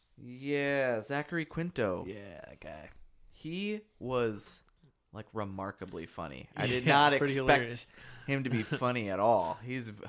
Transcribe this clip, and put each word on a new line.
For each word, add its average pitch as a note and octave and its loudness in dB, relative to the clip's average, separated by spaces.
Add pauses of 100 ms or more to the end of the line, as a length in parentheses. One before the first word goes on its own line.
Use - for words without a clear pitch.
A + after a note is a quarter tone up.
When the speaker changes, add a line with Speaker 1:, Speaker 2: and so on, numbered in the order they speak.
(180)
Speaker 1:
Yeah, C3+ 0
Zachary D3 -2
Quinto. G#2+ -2
Speaker 2:
Yeah, G2 -12
that C#2 -18
guy. D2+ -14 (420)
Speaker 1:
He G3+ -6 (180)
was, A#2+ -2 (520)
like, G#2+ -12
remarkably F#2+ -6
funny. C#2+ -10
I G#2 0
Speaker 3:
<laughs> - -
Speaker 1:
did B2 0
Speaker 3:
Yeah, C3 6
Speaker 1:
not D3 10
Speaker 3:
pretty C#3 4
Speaker 1:
expect C3+ 4 (100)
Speaker 3:
hilarious. B2 4 (360)
Speaker 1:
him C#3 0
to B2+ -2
Speaker 3:
<laughs> A#2+ 0
Speaker 1:
be A2 0
funny B2 -2
at F#2+ -2
all. G2+ 4
He's B2 -6 (180)